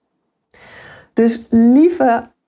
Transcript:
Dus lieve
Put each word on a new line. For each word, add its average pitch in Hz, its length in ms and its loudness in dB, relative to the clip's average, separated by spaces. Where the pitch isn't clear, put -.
Dus 233 360 -2
lieve 247 760 0